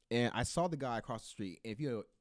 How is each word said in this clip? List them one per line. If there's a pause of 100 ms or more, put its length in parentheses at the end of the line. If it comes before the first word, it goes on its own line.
(120)
and
I
saw
the
guy
across
the
street.
And
if
you (180)